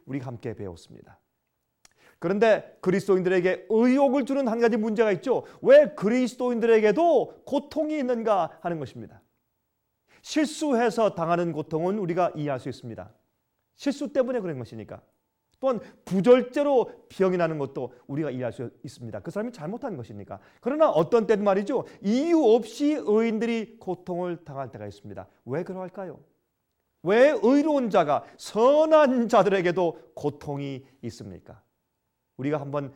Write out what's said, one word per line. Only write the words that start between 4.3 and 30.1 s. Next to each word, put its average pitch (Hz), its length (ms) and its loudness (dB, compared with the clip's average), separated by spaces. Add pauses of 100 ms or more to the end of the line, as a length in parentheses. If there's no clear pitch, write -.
한 226 100 -2
가지 233 160 2
문제가 214 380 0
있죠. 185 300 -2 (180)
왜 262 340 8
그리스도인들에게도 233 1500 2
고통이 302 520 -4
있는가 226 600 -2
하는 170 200 -6
것입니다. 117 420 -14 (1000)
실수해서 240 920 0
당하는 170 380 0
고통은 165 480 -4
우리가 175 360 -2
이해할 143 240 -4
수 - 80 -14
있습니다. 110 460 -12 (600)
실수 285 360 -6
때문에 254 300 -2
그런 170 160 -6
것이니까. 110 440 -14 (580)
또한 262 200 -2 (240)
부절제로 247 880 2 (180)
병이 185 280 0
나는 160 220 -2
것도 123 340 -8 (140)
우리가 139 240 -6
이해할 123 200 -6
수 120 200 -10 (120)
있습니다. 113 360 -14
그 170 120 -12
사람이 220 200 -8
잘못한 202 440 -12
것이니까. 101 440 -14 (220)
그러나 294 280 2
어떤 180 380 2
때는 208 160 2
말이죠. 202 420 0 (160)
이유 294 420 2
없이 254 560 2
의인들이 226 800 -2
고통을 175 680 -8
당할 135 260 -12
때가 104 160 -12
있습니다. 98 400 -16 (180)
왜 143 180 -6
그러할까요? 185 560 -14 (840)
왜 240 400 4
의로운 277 460 2
자가, 147 360 2 (120)
선한 269 920 2
자들에게도 185 840 2